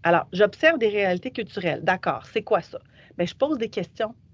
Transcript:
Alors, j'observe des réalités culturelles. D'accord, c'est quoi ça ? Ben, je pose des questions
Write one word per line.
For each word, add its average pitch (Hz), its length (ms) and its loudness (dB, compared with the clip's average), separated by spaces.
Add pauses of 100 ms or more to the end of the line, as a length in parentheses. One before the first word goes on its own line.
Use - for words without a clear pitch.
Alors, 170 300 2
j'observe 214 460 2
des 226 100 2
réalités 202 400 -2
culturelles. 180 540 -6
D'accord, 156 420 -2
c'est - 160 -4
quoi 196 200 0
ça ? - 180 -16 (380)
Ben, 175 100 0
je - 80 -10
pose 285 240 0
des 220 100 -4
questions 220 460 -6 (180)